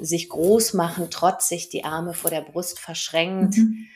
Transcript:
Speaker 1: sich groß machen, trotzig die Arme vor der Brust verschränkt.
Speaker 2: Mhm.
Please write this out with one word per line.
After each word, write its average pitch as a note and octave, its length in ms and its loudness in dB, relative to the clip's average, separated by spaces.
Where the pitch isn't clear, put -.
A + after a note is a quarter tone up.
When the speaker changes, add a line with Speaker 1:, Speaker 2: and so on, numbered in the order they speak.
Speaker 1:
sich E3 240 -2
groß G3+ 460 4
machen, E3+ 360 -2
trotzig F3 600 0
die - 140 -6
Arme E3 300 -6
vor E3 160 -4
der D#3+ 120 -2
Brust D#3+ 360 -8
verschränkt. F#3 800 0
Speaker 2:
Mhm. A3 400 4